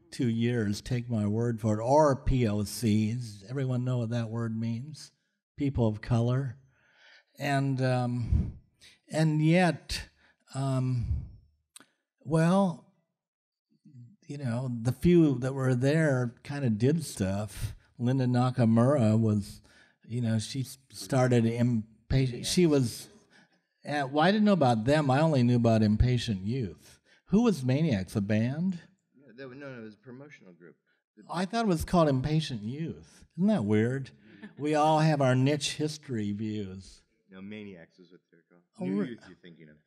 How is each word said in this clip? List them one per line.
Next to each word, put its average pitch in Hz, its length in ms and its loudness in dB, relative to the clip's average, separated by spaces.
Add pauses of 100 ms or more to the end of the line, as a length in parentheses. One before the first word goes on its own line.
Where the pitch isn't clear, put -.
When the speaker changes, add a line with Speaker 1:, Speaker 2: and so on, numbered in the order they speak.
(120)
Speaker 1:
two 127 160 -2
years, 113 520 0
take 120 300 -6
my 107 160 -2
word 113 340 -2
for 107 200 0
it, - 20 -8
or 143 320 4
P 123 320 0
O 104 160 0
Cs. 107 880 -2
Everyone 131 360 -4
know 127 140 -2
what 113 120 -4
that 117 180 -4
word 113 280 -6
means? 117 540 -8 (460)
People 135 320 0
of 107 120 -4
color. 123 580 -2 (800)
And, 139 440 -2
um, 123 720 0 (580)
and 151 340 2
yet, 170 640 2 (460)
um, 131 520 -2 (1120)
well, 165 640 0 (1400)
you 143 120 -12
know, 127 320 -4 (120)
the 127 100 -2
few 160 480 4
that 131 140 -4
were 131 200 0
there 139 600 2 (100)
kinda 143 260 -4
did 127 340 2
stuff. - 680 -6 (240)
Linda 127 280 0
Nakamura 123 920 4
was, 104 420 0 (460)
you 120 140 -6
know, 113 180 0
she 131 220 -6
s-, - 180 -10 (140)
started 127 540 2
Impatient. 120 1000 -2
She 175 220 2
was, 135 420 0 (760)
at, 139 280 -4
well, 151 120 4
I 185 60 6
didn't 214 140 4
know 208 80 6
about 123 320 4
them. 143 260 4
I 135 100 4
only 156 220 4
knew 123 140 4
about 113 260 4
Impatient 107 640 2
Youth. 107 560 -8 (260)
Who 208 160 2
was 170 220 0
Maniacs, 127 520 0
a 110 40 0
band? 131 600 -2 (360)
Speaker 2:
No, 135 180 -20
that 131 140 -16
wa-, 123 60 -16
no, 139 160 -16
no, 123 100 -14
it 110 40 -14
was 107 100 -16
a 101 40 -20
promotional 131 540 -20
group. 82 240 -20 (400)
The 107 60 -20 (100)
Speaker 1:
I 175 120 -4
thought 233 200 -4
it 214 40 0
was 160 160 -2
called 170 240 2
Impatient 135 540 -2
Youth. 113 600 -10 (140)
Isn't 190 100 0
that 202 160 0
weird? 117 460 0 (480)
We 147 160 -4
all 156 240 4
have 156 240 2
our 127 120 4
niche 139 420 0
history 123 560 -6
views. 101 680 -10 (280)
Speaker 2:
No, 95 100 -20
Maniacs 98 580 -18
is 87 120 -20
what 90 100 -20 (100)
they're 85 200 -20
called. 87 120 -20 (180)
Speaker 1:
Oh, 180 40 -10
Speaker 2:
New 196 160 -4
Speaker 1:
re- 170 80 -6
Speaker 2:
Youth 110 200 -16
you're 90 140 -20
thinking 82 260 -20
of. 76 80 -20 (100)